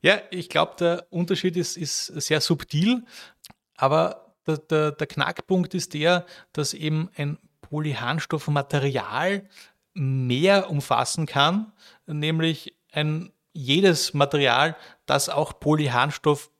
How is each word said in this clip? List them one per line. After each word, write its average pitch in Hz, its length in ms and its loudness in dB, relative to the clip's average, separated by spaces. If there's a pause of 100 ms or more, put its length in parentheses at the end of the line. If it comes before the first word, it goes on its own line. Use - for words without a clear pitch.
Ja, 208 180 4 (120)
ich 180 180 -8
glaub, - 280 0
der 170 340 0
Unterschied 175 460 -2
ist, 175 200 -4
ist - 300 -6
sehr 156 340 -2
subtil, 185 600 0 (720)
aber 151 580 0 (140)
der, 156 100 0
der, 151 340 0
der 147 160 -6
Knackpunkt - 680 -2
ist - 180 -6
der, 170 320 2 (280)
dass 143 200 -2
eben 156 420 -2
ein 147 220 -6 (240)
Polyharnstoffmaterial 147 1900 -2 (460)
mehr 135 760 2
umfassen 139 560 0
kann, 175 460 2 (360)
nämlich 160 680 -2 (160)
ein, 151 400 -2 (220)
jedes 156 600 2
Material, 143 600 4 (300)
das 139 240 0
auch 151 300 -4
Polyharnstoff 147 920 0 (100)